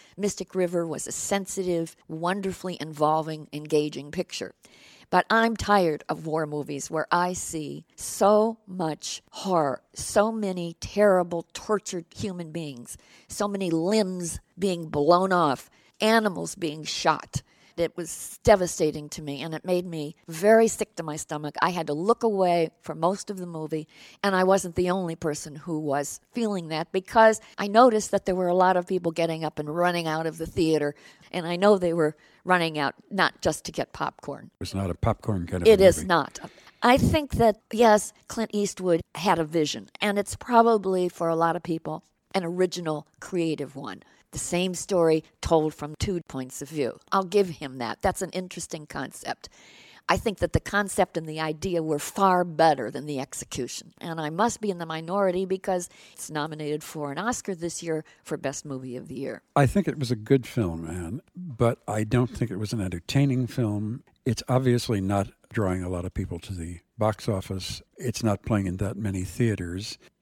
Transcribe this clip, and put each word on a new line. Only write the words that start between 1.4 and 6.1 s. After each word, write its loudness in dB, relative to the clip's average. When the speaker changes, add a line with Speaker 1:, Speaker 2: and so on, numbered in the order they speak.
Speaker 1:
wonderfully -4
involving, 0
engaging 0
picture. -8
But 2
I'm 2
tired 2
of -6